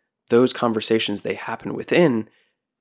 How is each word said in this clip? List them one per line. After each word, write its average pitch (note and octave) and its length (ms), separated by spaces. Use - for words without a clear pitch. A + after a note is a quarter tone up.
those B2 240
conversations A2 720
they G#2 140
happen A2 380
within, A#2+ 540